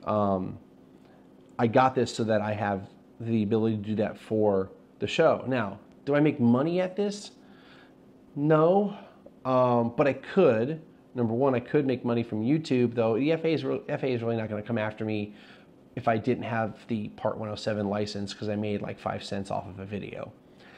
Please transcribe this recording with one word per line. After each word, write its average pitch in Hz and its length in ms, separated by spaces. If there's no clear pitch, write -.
um, 101 540
I 120 100
got 131 260
this 120 200
so 120 100
that 107 180
I 107 100
have 101 380
the 113 240
ability 110 340
to 104 60
do 107 120
that 104 240
for 104 520
the - 80
show. 143 400
Now, 110 320
do 139 100
I 147 60
make 147 180
money 139 440
at 185 140
this? 202 340
No. 160 580
Um, 123 520
but 147 100
I 135 60
could, 135 680
number 117 200
one, 131 200
I 120 60
could 143 260
make 123 180
money 120 180
from 110 200
YouTube, 127 520
though 113 240
the 147 140
F 160 120
A 165 40
is 143 160
re-, 135 240
F 147 140
A 139 60
is 120 140
really 117 140
not 110 120
gonna 104 140
come 117 160
after 107 260
me 107 300
if 123 140
I 113 80
didn't 120 280
have 113 440
the 104 220
Part - 260
one 110 140
oh 104 40
seven 104 340
license, 101 440
'cause 104 160
I 104 80
made, 104 240
like, 101 180
five 104 240
cents 98 280
off 98 180
of 95 100
a 95 60
video. 101 480